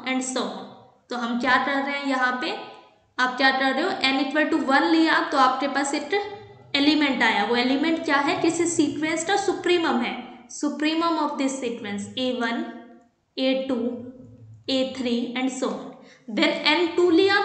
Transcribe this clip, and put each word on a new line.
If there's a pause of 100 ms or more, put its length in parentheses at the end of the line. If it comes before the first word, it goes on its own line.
(140)
and
so
on। (400)
तो
हम
क्या
कर
रहे
हैं
यहाँ
पे, (640)
आप
क्या
कर
रहे
हो, (240)
n
equal
to (100)
one
लिया (120)
तो
आपके
पास
एक (580)
एलिमेंट
आया,
वो
एलिमेंट
क्या
है,
किसी
सीक्वेंस
का
सुप्रीमम
है, (380)
supremum
of
this
sequence
ए (100)
वन, (720)
ए (160)
टू, (920)
ए
थ्री (240)
and
so
on। (460)
Then (220)
एन
टू
लिया